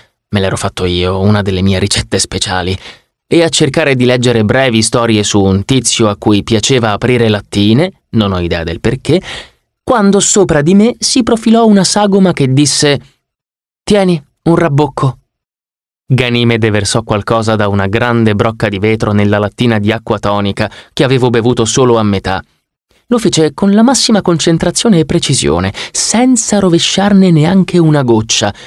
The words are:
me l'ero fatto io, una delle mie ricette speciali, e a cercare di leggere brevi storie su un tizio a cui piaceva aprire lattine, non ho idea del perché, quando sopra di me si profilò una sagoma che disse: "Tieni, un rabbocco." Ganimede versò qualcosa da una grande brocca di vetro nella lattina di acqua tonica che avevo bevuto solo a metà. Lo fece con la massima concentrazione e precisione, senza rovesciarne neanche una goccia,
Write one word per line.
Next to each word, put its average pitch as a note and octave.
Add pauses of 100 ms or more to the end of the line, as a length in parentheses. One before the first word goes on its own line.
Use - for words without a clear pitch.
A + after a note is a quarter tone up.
(300)
me G#2
l'ero F#2+
fatto -
io, F2+
una G#2
delle F#2+
mie G2
ricette G2+
speciali, F#2 (520)
e E3
a E3
cercare D3+
di B2
leggere B2
brevi A2
storie A2+
su G2+
un F#2+
tizio A#2+
a G2+
cui G#2
piaceva A#2+
aprire A#2
lattine, G#2+
non G#2+
ho F2+
idea E2+
del E2
perché, C3+ (640)
quando G#3
sopra E3+
di E3+
me A3
si -
profilò A3+
una G3+
sagoma G3
che C3+
disse: C#3+ (800)
"Tieni, F#3 (200)
un E3
rabbocco." D3 (880)
Ganimede A#2
versò G#2
qualcosa A2
da G#2
una G2
grande A2+
brocca A2+
di G2+
vetro A2
nella G#2
lattina A2
di G#2
acqua A2
tonica G2+ (220)
che -
avevo B2+
bevuto A#2+
solo B2
a A2
metà. F#2+ (640)
Lo A#3+
fece D#3+
con G3
la G#3
massima A3+
concentrazione E3+
e D#3
precisione, C3+ (180)
senza A#3+
rovesciarne F#3+
neanche F3
una D3+
goccia, A2 (120)